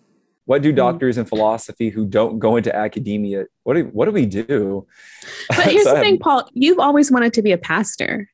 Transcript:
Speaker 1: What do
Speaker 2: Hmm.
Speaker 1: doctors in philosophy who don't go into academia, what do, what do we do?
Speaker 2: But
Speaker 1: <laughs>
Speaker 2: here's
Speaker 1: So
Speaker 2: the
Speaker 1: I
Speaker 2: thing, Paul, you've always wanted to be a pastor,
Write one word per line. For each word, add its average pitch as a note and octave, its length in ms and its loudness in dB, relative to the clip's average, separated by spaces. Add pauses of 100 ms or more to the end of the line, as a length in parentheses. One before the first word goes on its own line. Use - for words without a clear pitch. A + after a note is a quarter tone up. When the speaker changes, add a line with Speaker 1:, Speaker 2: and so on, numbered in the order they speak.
(460)
Speaker 1:
What C#3 160 2
do D3+ 80 2
Speaker 2:
Hmm. C#3+ 60 0
Speaker 1:
doctors B2+ 420 0
in A2+ 80 -4
philosophy A2 640 -2
who G#2+ 160 -4
don't G#2+ 320 0
go A2 180 2
into A2+ 180 0
academia, G#2 680 -4 (200)
what C3 100 -2
do, E3 180 0
what G#2+ 140 0
do G#3+ 60 -2
we F#3 120 2
do? G2+ 600 -4 (640)
Speaker 2:
But - 80 0
Speaker 1:
<laughs> - 120 2
Speaker 2:
here's G4+ 140 4
Speaker 1:
So - 80 4
Speaker 2:
the - 60 4
Speaker 1:
I - 20 2
Speaker 2:
thing, G4 180 2
Paul, C#4 360 0
you've C#4+ 240 2
always C#4+ 340 2
wanted A#3+ 220 2
to A3+ 80 2
be G3+ 100 2
a E3+ 60 2
pastor, - 760 -4